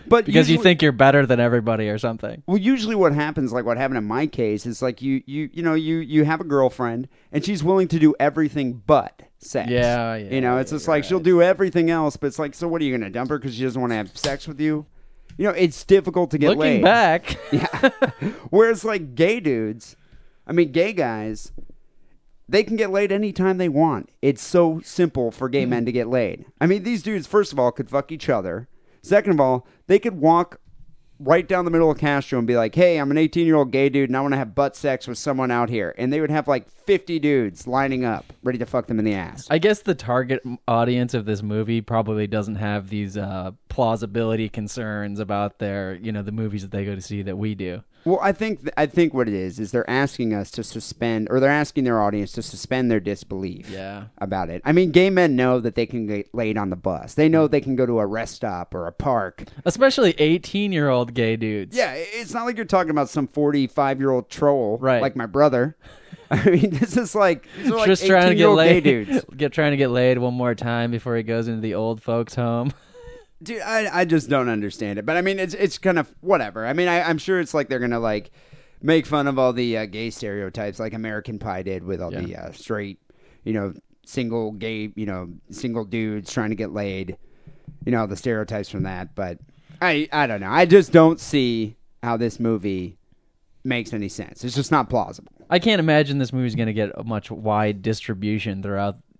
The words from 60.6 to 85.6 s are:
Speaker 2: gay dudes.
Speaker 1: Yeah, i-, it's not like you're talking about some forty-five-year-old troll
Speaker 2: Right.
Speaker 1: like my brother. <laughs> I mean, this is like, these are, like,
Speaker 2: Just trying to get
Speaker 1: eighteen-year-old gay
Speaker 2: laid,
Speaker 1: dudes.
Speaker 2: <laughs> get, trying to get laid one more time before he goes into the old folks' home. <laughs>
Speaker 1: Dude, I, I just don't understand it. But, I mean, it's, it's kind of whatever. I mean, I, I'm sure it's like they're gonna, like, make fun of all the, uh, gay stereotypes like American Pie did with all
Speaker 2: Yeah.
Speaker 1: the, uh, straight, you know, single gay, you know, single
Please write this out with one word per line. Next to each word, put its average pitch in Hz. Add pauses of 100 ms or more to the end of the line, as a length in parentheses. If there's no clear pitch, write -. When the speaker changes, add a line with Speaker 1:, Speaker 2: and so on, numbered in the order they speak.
Speaker 2:
gay 113
dudes. 107
Speaker 1:
Yeah, 214
i-, 160
it's 226
not 233
like 240
you're 214
talking 180
about 147
some 139
forty-five-year-old 135
troll 127
Speaker 2:
Right. 127
Speaker 1:
like 131
my 117
brother. 135 (280)
<laughs> -
I -
mean, 180
this 165
is 233
like, 185 (160)
these 269
are, 226
like, 214
Speaker 2:
Just 190
trying 190
to 175
get 165
Speaker 1:
eighteen-year-old 170
gay 160 (100)
Speaker 2:
laid, 165
Speaker 1:
dudes. 135
Speaker 2:
<laughs> 131
get, 139
trying 147
to 143
get 139
laid 127
one 123
more 123
time 117
before 117
he 117
goes 113
into 113
the 110
old 110
folks' 117
home. 120
<laughs> - (600)
Speaker 1:
Dude, 226
I, 220
I 180
just 160
don't 131
understand 104
it. 104
But, 156
I 175
mean, 196
it's, 185
it's 196
kind 180
of -
whatever. 113
I 123
mean, 175
I, 175
I'm 160
sure 185
it's 156
like 147
they're 131
gonna, 120
like, 107 (500)
make 156
fun 147
of 139
all 127
the, 120
uh, 110
gay 107
stereotypes 101
like 110
American 110
Pie 95
did 92
with 90
all 90
Speaker 2:
Yeah. 95
Speaker 1:
the, 90
uh, 82
straight, 104 (420)
you 110
know, 101 (320)
single 113
gay, 107
you 107
know, 92 (220)
single 113